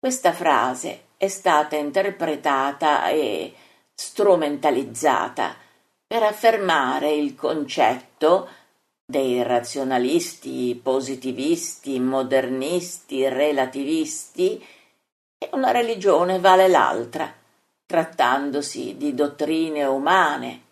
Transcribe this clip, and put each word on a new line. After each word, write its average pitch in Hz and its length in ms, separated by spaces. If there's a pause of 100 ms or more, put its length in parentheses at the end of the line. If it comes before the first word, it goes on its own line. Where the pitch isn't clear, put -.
Questa 254 300
frase 131 720 (100)
è 196 140
stata 151 480
interpretata 147 1300
e 107 460 (400)
strumentalizzata 139 1600 (500)
per 226 180
affermare 165 920
il 147 220
concetto 147 1120 (560)
dei 127 380
razionalisti, 127 1400
positivisti, 131 1200
modernisti, 131 1300
relativisti, 143 1400 (720)
che - 160
una 262 180
religione 190 680
vale 185 280
l'altra, 117 680 (520)
trattandosi 143 1120
di 143 160
dottrine 151 720
umane 139 880